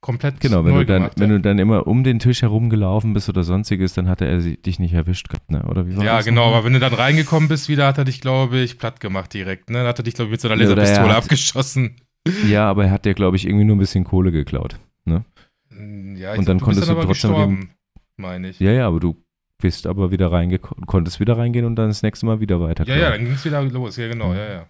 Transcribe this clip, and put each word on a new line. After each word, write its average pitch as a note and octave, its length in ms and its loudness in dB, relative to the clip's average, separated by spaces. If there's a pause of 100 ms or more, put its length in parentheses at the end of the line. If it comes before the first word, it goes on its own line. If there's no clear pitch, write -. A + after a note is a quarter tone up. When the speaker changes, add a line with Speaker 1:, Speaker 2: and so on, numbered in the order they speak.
Speaker 1:
Komplett C#3 400 -6
Speaker 2:
Genau, F2 240 2
wenn A2 80 4
Speaker 1:
neu - 60 6
Speaker 2:
du C3+ 80 2
dann, F#2+ 160 2
Speaker 1:
gemacht, - 160 -4
Speaker 2:
wenn G#2 100 2
Speaker 1:
ja. G#2+ 80 4
Speaker 2:
du G2 40 0
dann G2+ 180 2
immer G#2 260 2
um A#2+ 180 2
den B2+ 140 2
Tisch B2 240 2
herumgelaufen G#2+ 720 0
bist G2+ 160 -2
oder F#2 140 0
sonstiges, F#2 500 -2
dann F2+ 160 -2
hatte F2+ 160 0
er E2+ 160 0
sie, E2+ 160 -4
dich F#2 220 -6
nicht F2 160 -2
erwischt E2+ 340 -2
gehabt, - 220 -8
ne? D2+ 100 -2
Oder F2 260 -4
wie F#2 80 -6
war G2+ 80 -2
Speaker 1:
Ja, A2+ 140 2
Speaker 2:
das G#2 80 0
Speaker 1:
genau, A#2 200 2
Speaker 2:
nochmal? A2+ 120 4
Speaker 1:
aber A2 80 2
wenn B2 80 2
du C3 60 4
dann B2 160 0
reingekommen D3+ 520 2
bist D3+ 220 -2
wieder, C#3+ 160 2
hat C#3 140 2
er C#3+ 60 2
dich, C3 140 -4
glaub C3 320 0
ich, B2 280 -2
platt A2+ 200 -8
gemacht F#2+ 320 -6
direkt, F#2+ 380 -8
ne? A#2 80 -4
Dann B2 100 0
hat A#2+ 120 -4
er A#2+ 40 -4
dich, A#2 120 -6
glaub A#2 100 -4
ich, G#2+ 60 -6
mit A2+ 100 -4
so A#2 80 -2
einer A2 100 2
Speaker 2:
Ja, A2+ 120 6
oder G2 100 4
er - 0 -
Speaker 1:
Laserpistole G2+ 340 6
Speaker 2:
hat A#2+ 80 2
Speaker 1:
abgeschossen. C3 720 -2 (540)
Speaker 2:
Ja, G#2 180 4
aber G2+ 180 2
er F#2+ 60 4
hat G2+ 140 0
dir, G2+ 80 2
glaub F#2 220 2
ich, F#2+ 100 0
irgendwie G#2 180 2
nur G#2+ 120 6
ein G2+ 40 4
bisschen F#2+ 240 2
Kohle F#2 280 2
geklaut, C#2 480 -4 (260)
ne? F2 180 0 (460)
Speaker 1:
Mm, G2+ 460 -16
ja, F#2 180 -10
ich A2 60 -4
Speaker 2:
Und F#2+ 60 2
Speaker 1:
glaub, - 20 0
Speaker 2:
dann F#2 100 4
Speaker 1:
du F#2 80 0
bist - 0 -
Speaker 2:
konntest C3 240 2
Speaker 1:
dann - 60 4
Speaker 2:
du - 60 -2
Speaker 1:
aber - 60 0
Speaker 2:
trotzdem G2 240 0
mit G2 80 4
dem G2+ 100 4 (100)
Speaker 1:
gestorben, F#2+ 160 -16 (420)
meine F#2 320 -10
ich. F#2 100 -18
Speaker 2:
Ja, F#2+ 120 4
ja, B2 160 2
aber E2 120 0
du E2 240 -4 (360)
bist - 260 -2
aber F#2 240 -2
wieder F#2 220 0
reinge-, F2 260 0
konntest - 640 -4
wieder A2+ 180 0
reingehen A#2+ 280 -2
und A2+ 100 -2
dann A2+ 140 0
das G#2 120 -4
nächste A2 240 -4
Mal A2 140 0
wieder G2+ 200 -2
weiter E2 280 -2
Speaker 1:
Ja, C3 80 -2
ja, D#3 60 2
Speaker 2:
klauen. D#3+ 180 2
Speaker 1:
dann A#2+ 60 -4
ging's C3+ 200 -4
wieder D3+ 160 -2
los, B2 360 -6
ja, A#2 100 -8
genau, A2+ 220 -6
Speaker 2:
Mhm. F2+ 80 -2
Speaker 1:
ja, G#2 140 -8
ja. F2 180 -12